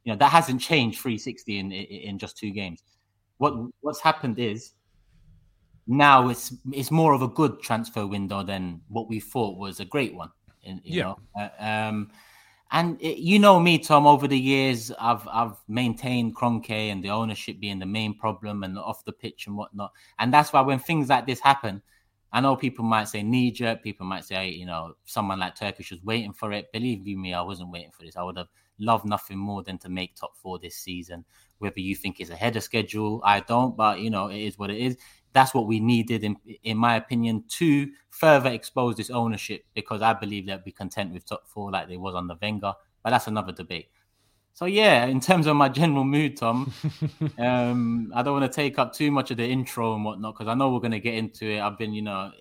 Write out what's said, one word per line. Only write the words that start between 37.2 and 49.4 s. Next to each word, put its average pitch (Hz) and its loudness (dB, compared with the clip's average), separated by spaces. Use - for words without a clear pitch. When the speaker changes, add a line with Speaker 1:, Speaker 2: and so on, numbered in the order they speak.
Speaker 1:
to 143 2
further 139 6
expose 120 -2
this 107 -6
ownership, 113 -4
because 107 -6
I 110 4
believe 101 -6
they'll 98 -6
be 92 -16
content 95 -8
with 90 -16
top - -12
four 101 -10
like 90 -6
they 90 -12
was 92 -8
under 87 -8
Wenger. 101 -4
But 113 -2
that's 123 4
another 104 -4
debate. 85 -12
So, - -10
yeah, 190 6
in 131 0
terms 170 4
of 151 4
my 143 6
general 139 2
mood, 143 0
Tom, 123 -2
Speaker 2:
<laughs> - -6
Speaker 1:
um, 120 0
I 120 0
don't 143 0
wanna 139 2
take 143 -2
up 123 0
too 147 0
much 135 0
of 123 -4
the 117 0